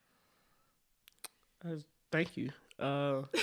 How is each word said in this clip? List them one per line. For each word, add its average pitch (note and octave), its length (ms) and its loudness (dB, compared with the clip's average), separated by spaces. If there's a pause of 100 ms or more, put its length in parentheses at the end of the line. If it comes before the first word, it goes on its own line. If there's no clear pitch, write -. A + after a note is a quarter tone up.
(1700)
Uh, E3 120 -4 (340)
thank E3 260 2
you. B2+ 140 -2 (260)
Uh, C#3 460 2 (200)